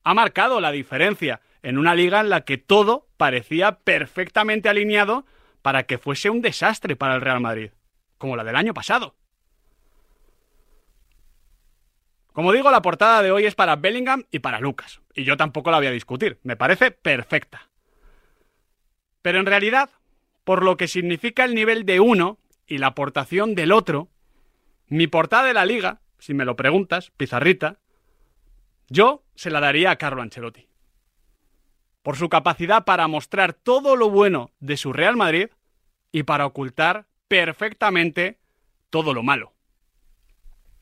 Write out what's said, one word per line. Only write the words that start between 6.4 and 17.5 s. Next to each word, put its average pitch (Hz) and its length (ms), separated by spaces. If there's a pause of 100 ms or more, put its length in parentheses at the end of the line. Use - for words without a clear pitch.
desastre 208 560
para 131 200
el 127 40
Real 127 200
Madrid, 110 300 (460)
como 131 180
la 113 100
del 113 120
año 202 160
pasado. 208 420 (3250)
Como 170 200
digo, 269 180
la 247 100
portada 208 420
de 190 80
hoy 202 140
es 208 100
para 170 220
Bellingham 247 540
y - 80
para 117 220
Lucas, - 420 (120)
y 135 100
yo 139 120
tampoco 156 340
la 165 60
voy 139 120
a - 20
discutir, 127 540
me 123 120
parece 185 360
perfecta. - 760 (1500)